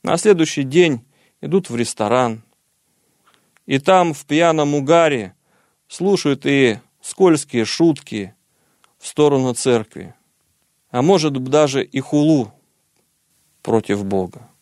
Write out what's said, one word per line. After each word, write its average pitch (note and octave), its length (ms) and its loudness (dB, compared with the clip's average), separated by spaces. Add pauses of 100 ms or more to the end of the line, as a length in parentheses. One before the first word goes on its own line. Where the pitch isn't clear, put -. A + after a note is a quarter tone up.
На E3+ 160 -2
следующий D#3+ 460 2
день C#3+ 420 0 (340)
идут D3+ 300 -4
в A#2 60 -8
ресторан, A2+ 680 -2 (1300)
и C#3 100 -2
там F3 380 2
в - 100 -20
пьяном D#3 480 0
угаре C#3+ 640 0 (520)
слушают D#3+ 600 -2
и C3 320 2 (200)
скользкие D3+ 640 0
шутки B2 680 -2 (640)
в - 100 -20
сторону C#3 460 2
церкви, A2 600 -4 (760)
а B2 140 -4
может D#3+ 300 2
быть C3 180 -6
даже C#3 320 2
и - 160 -6
хулу D3 520 0 (1120)
против G#2 420 -4
Бога. F#2+ 460 -6 (120)